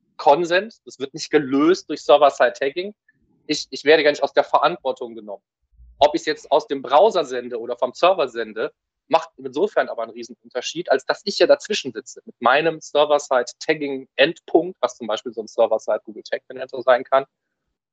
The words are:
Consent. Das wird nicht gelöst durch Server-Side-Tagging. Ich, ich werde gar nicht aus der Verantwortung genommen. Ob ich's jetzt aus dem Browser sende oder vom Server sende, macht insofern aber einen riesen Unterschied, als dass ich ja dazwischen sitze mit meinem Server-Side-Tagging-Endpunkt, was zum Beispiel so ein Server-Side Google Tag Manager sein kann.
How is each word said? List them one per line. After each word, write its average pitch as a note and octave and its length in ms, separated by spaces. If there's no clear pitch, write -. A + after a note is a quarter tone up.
Consent. F3 640
Das - 160
wird - 140
nicht D#3 160
gelöst D3 580
durch D3+ 160
Server-Side-Tagging. C#3+ 920
Ich, D3+ 220
ich C3+ 140
werde D3+ 200
gar D3 80
nicht C#3 100
aus C#3 100
der C#3+ 120
Verantwortung C3 720
genommen. G#2 260
Ob D3 160
ich's D#3+ 120
jetzt D3+ 260
aus D3 160
dem C#3 120
Browser D#3+ 440
sende B2 340
oder A#2+ 180
vom - 160
Server E3+ 360
sende, A2 440
macht - 280
insofern C3+ 520
aber A#2 160
einen A2 80
riesen A#2 320
Unterschied, - 480
als C#3 140
dass - 180
ich - 160
ja F3 80
dazwischen F#3+ 440
sitze - 320
mit - 160
meinem D3+ 400
Server-Side-Tagging-Endpunkt, D3 2000
was - 160
zum A2+ 120
Beispiel A2 240
so A2 100
ein G#2+ 60
Server-Side A2 560
Google G#2+ 180
Tag - 260
Manager C3 340
sein B2 200
kann. C3+ 240